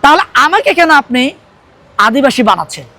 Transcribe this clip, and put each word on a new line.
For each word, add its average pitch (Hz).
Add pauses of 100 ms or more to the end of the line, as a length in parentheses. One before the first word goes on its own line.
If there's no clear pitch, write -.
তাহলে 311 (120)
আমাকে 311
কেন 339
আপনি 262 (680)
আদিবাসী 247
বানাচ্ছেন? 170 (140)